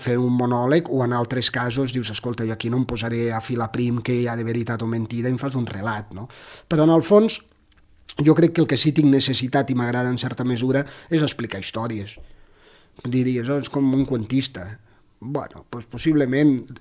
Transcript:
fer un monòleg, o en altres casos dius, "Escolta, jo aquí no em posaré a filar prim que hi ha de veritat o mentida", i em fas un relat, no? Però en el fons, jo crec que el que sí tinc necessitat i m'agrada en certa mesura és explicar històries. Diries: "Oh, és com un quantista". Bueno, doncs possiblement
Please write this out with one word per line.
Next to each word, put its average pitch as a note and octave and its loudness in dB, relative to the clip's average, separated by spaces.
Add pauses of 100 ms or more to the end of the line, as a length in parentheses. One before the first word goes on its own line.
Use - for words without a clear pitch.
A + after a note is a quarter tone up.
fer B2 0
un B2 2
monòleg, B2 2
o B2+ 2
en B2 0
altres A#2+ -2
casos B2 -2
dius, A#2 -4
"Escolta, A#2 -6
jo A2 -4
aquí A2+ -6
no B2+ 0
em A#2+ 0
posaré A#2 -2
a A2+ -4
filar A#2 -4
prim A#2+ -2
que B2 -2
hi A#2+ 0
ha A#2 -4
de A#2 -4
veritat A#2 -4
o A2+ -2
mentida", A#2 -4
i B2+ 0
em - -8
fas C3+ -6
un B2 -2
relat, G#2+ -6
no? F#2+ -12 (400)
Però D#3 2
en D#3 6
el D#3+ 4
fons, G#3+ 4 (800)
jo D3 6
crec E3 4
que E3 2
el - 4
que C3 0
sí D#3 4
tinc C#3+ 6
necessitat C3 2
i B2 0
m'agrada B2 0
en B2 -2
certa B2+ -6
mesura B2+ 0 (280)
és D#3+ 2
explicar A2 -4
històries. A2 -8 (840)
Diries: B2 0
"Oh, C#3+ 0
és C3+ -4
com C#3 2
un C3+ 2
quantista". A2 -4 (460)
Bueno, C3 -8 (100)
doncs A#2+ -10
possiblement C#3+ 4 (300)